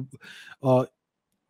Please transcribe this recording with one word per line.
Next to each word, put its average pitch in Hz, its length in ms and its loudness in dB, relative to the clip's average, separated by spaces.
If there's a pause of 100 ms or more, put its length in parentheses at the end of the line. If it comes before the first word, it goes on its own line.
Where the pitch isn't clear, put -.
(600)
uh, 127 240 4 (640)